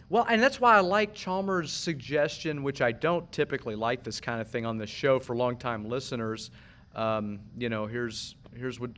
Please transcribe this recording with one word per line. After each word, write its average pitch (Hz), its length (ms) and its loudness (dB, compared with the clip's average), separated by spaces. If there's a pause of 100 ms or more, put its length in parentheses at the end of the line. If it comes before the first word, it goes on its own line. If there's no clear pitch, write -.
Well, 220 200 2
and 226 140 4
that's 269 180 2
why 233 160 10
I 202 40 10
like 208 340 2
Chalmers' 185 580 -2
suggestion, 147 920 -2
which 139 180 -2
I 120 80 4
don't 156 400 0
typically 131 460 -2
like 117 260 0
this 110 180 -8
kind 117 200 -4
of 113 100 -6
thing 117 160 -2
on 113 120 -2
the 107 80 -6
show 131 340 2
for 123 160 -4
longtime 120 520 -2
listeners. 113 600 -4 (460)
Um, 107 420 -2 (180)
you 120 120 -4
know, 107 180 -2
here's, 113 480 -6 (220)
here's 120 240 -8
what, 120 180 -6